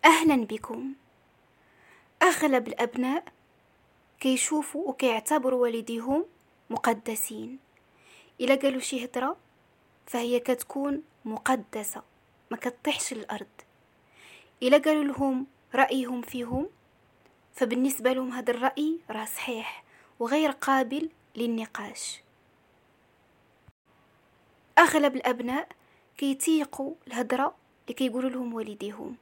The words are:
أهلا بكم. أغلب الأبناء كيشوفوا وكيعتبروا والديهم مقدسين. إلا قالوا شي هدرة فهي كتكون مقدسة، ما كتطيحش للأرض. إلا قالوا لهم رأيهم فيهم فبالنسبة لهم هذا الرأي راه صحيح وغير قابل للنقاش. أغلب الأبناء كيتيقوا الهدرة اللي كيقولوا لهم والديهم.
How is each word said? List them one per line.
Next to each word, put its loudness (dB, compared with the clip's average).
أهلا 4
بكم. -8
أغلب 4
الأبناء -2
كيشوفوا 0
وكيعتبروا 0
والديهم -2
مقدسين. -4
إلا 4
قالوا 0
شي -6
هدرة -4
فهي 0
كتكون -2
مقدسة، -4
ما -8
كتطيحش -4
للأرض. -10
إلا 8
قالوا 4
لهم -2
رأيهم 2
فيهم -6
فبالنسبة 2
لهم -4
هذا -4
الرأي 0
راه -6
صحيح -8
وغير 2
قابل 0
للنقاش. -6
أغلب 6
الأبناء -2
كيتيقوا -2
الهدرة -2
اللي -12
كيقولوا 0
لهم -6
والديهم. -8